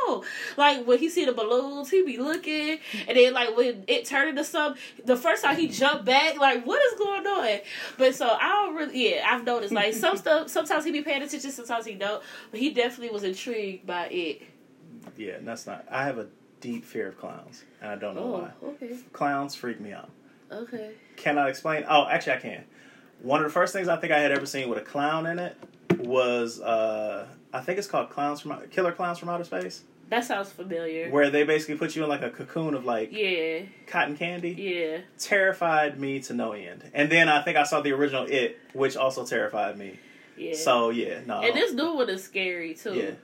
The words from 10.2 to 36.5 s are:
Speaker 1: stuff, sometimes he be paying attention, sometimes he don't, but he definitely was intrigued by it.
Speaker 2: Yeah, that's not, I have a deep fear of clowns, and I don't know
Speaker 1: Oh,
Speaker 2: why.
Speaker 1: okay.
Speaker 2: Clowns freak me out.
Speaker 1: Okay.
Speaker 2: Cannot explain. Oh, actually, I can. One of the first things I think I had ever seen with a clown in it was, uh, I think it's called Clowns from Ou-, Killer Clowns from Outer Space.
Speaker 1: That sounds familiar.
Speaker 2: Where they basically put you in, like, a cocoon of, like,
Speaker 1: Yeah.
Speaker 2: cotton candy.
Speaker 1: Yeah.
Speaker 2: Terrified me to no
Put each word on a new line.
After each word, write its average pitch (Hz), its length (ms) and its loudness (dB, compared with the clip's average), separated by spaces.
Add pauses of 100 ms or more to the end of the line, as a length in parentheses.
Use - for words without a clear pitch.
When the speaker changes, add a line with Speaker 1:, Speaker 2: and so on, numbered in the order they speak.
Speaker 1:
stuff, 311 240 4
sometimes 311 380 0
he 339 60 -2
be 294 100 -2
paying 285 200 -2
attention, 277 300 -8
sometimes 233 340 -6
he 220 100 -10
don't, 196 280 -4 (260)
but 220 120 -6
he 285 80 2
definitely 240 440 -2
was 202 120 -4
intrigued 190 600 -6
by 175 220 -4
it. 165 340 -4 (760)
Speaker 2:
Yeah, 101 260 -10
that's 113 240 -10
not, 95 240 -12
I 131 140 -2
have 135 160 -2
a 101 80 -8 (340)
deep 120 240 -8
fear 107 220 -6
of 92 100 -12
clowns, - 460 -16 (180)
and 107 80 -10
I 101 60 -6
don't 104 200 -6
know - 80 -6
Speaker 1:
Oh, 190 280 -6 (100)
Speaker 2:
why. - 80 -10
Speaker 1:
okay. 254 280 -10 (160)
Speaker 2:
Clowns 143 420 -2
freak 113 240 -8
me 104 140 -12
out. - 160 -16 (420)
Speaker 1:
Okay. 220 400 -10 (240)
Speaker 2:
Cannot 143 340 0
explain. 151 400 -2
Oh, 147 180 8
actually, 151 260 0
I 127 40 -2
can. - 260 -10 (580)
One 143 200 2
of 151 60 2
the 151 60 -4
first 185 200 2
things 190 140 -2
I 165 100 4
think 170 160 0
I 147 60 6
had 147 120 4
ever 139 140 0
seen 131 240 -4
with 107 80 -2
a 104 40 -6
clown 156 440 -2
in 170 140 -4
it 175 160 -6 (440)
was, 120 640 2
uh, 107 640 -2 (260)
I 127 80 -6
think 190 180 -4
it's 202 80 -4
called 127 220 -2
Clowns 143 320 -4
from 151 100 -10
Ou-, - 160 -12
Killer 180 240 0
Clowns 175 260 -4
from 175 120 -8
Outer 175 140 -4
Space. 180 400 -8 (260)
Speaker 1:
That 240 140 2
sounds 196 280 -4
familiar. 165 580 -6
Speaker 2:
Where 143 200 6
they 147 140 6
basically 151 320 2
put 160 200 -2
you 156 80 0
in, 151 60 0
like, 139 120 -2
a 120 80 -2
cocoon 151 460 -4
of, 123 100 -4
like, 113 260 0
Speaker 1:
Yeah. 175 500 0 (260)
Speaker 2:
cotton 151 280 0
candy. 175 360 -4
Speaker 1:
Yeah. 175 480 -4 (180)
Speaker 2:
Terrified 165 800 2
me 139 220 -2
to 123 120 -8
no 117 200 -2